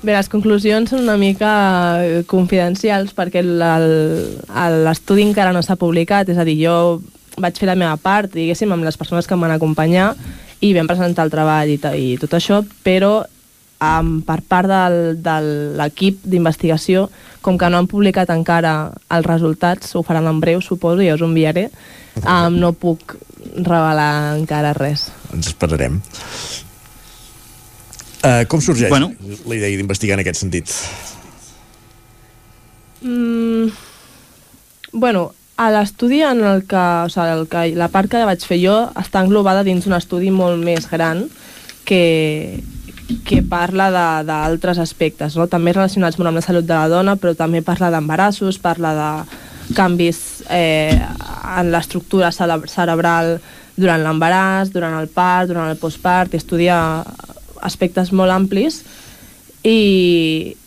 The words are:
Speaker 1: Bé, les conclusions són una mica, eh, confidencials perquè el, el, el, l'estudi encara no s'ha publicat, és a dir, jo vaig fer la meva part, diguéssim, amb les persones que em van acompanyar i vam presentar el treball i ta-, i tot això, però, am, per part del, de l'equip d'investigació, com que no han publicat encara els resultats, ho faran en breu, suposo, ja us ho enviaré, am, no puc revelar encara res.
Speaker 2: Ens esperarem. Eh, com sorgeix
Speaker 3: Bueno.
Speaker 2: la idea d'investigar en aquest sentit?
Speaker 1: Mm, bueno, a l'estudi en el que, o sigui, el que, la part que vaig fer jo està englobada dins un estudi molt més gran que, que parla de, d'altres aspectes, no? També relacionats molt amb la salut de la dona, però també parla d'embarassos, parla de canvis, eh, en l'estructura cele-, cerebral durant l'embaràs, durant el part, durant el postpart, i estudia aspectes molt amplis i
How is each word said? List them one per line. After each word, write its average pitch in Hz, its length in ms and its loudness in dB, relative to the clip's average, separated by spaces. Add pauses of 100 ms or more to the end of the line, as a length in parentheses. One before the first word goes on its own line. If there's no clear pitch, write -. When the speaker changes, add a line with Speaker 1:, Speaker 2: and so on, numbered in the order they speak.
Speaker 1:
Bé, 214 100 0
les 196 160 2
conclusions 214 600 2
són 262 140 -2
una 214 140 2
mica, 196 340 2 (520)
eh, 170 240 0
confidencials 190 880 0
perquè 180 240 -2
el, 175 220 0
el, 165 260 4 (640)
el, 160 320 2
l'estudi 196 400 2
encara 202 300 2
no 175 100 0
s'ha 185 140 0
publicat, 175 520 2
és 175 80 2
a 170 60 2
dir, 156 160 0
jo 170 400 2 (380)
vaig 175 200 -4
fer 196 100 0
la 180 80 2
meva 170 220 0
part, 196 360 -2
diguéssim, 170 380 -2
amb 170 120 0
les 160 140 -4
persones 175 300 -4
que 196 60 -2
em 180 80 2
van 160 140 0
acompanyar 165 560 2 (480)
i 202 160 4
vam 165 120 2
presentar 175 360 0
el 156 80 -2
treball 156 400 0
i 143 80 0
ta-, 147 160 -4
i 131 240 -2
tot 151 160 -4
això, 202 240 2 (240)
però, 196 400 2 (580)
am, 160 400 0
per 160 160 -2 (100)
part 185 220 2
del, 185 300 2 (240)
de 165 100 -2 (460)
l'equip 190 440 -2
d'investigació, 175 840 0 (320)
com 185 180 0
que 175 100 2
no 175 80 2
han 180 100 2
publicat 196 460 2
encara 165 580 0 (200)
els 165 160 2
resultats, 170 680 0
ho 170 80 -2
faran 160 260 -2
en 160 140 0
breu, 170 200 2
suposo, 180 420 0
ja 165 100 4
us 156 80 0
ho 165 60 0
enviaré, 165 400 2 (560)
am, 175 340 2
no 175 160 2
puc 165 440 -4 (400)
revelar 151 800 0
encara 151 340 0
res. 147 360 -4 (240)
Speaker 2:
Ens 80 180 -4
esperarem. 78 480 -2 (2250)
Eh, 120 260 4
com 165 140 2
sorgeix 120 260 2
Speaker 3:
Bueno. 143 220 2 (340)
Speaker 2:
la 113 100 -8
idea 104 140 -2
d'investigar 98 480 -2
en 95 60 -2
aquest 87 160 -4
sentit? 87 320 -6 (2250)
Speaker 1:
Mm, 233 640 0 (1300)
bueno, 220 400 0 (240)
a 226 120 2
l'estudi 214 540 2
en 254 200 2
el 196 220 2
que, 196 100 -4 (300)
o 175 40 -4
sigui, 170 200 -2
el 160 180 -2
que, 170 200 -2 (100)
la 170 160 -2
part 190 160 2
que 233 160 0
vaig 185 160 0
fer 175 220 -2
jo 208 160 4 (180)
està 190 240 -2
englobada 196 420 4
dins 185 220 0
un 190 80 0
estudi 180 400 -2
molt 180 240 2
més 170 320 -2
gran 165 380 -2 (580)
que, 160 800 0 (600)
que - 220 2
parla 185 480 0
de, 175 140 2 (180)
d'altres 165 560 -2
aspectes, 156 560 -4
no? 165 100 2
També 170 240 0
relacionats 190 460 0
molt 170 140 0
amb 165 100 0
la - 20 -6
salut 175 220 0
de 165 80 0
la 160 160 2
dona, 185 260 2
però 175 220 0
també 165 240 0
parla 175 320 0
d'embarassos, 190 640 0
parla 165 400 -2
de - 800 -8
canvis, 175 720 0
eh, 156 480 2 (640)
en 175 120 0
l'estructura 175 640 -2
cele-, 170 340 -2
cerebral 170 720 0 (400)
durant 175 240 2
l'embaràs, 185 720 2
durant 165 260 -4
el 156 80 -6
part, 180 400 2
durant 170 220 -2
el 156 80 -4
postpart, 180 560 0
i 160 80 -2
estudia 175 380 2 (880)
aspectes 180 480 -2
molt 185 200 4
amplis 196 480 0 (840)
i 180 920 2 (120)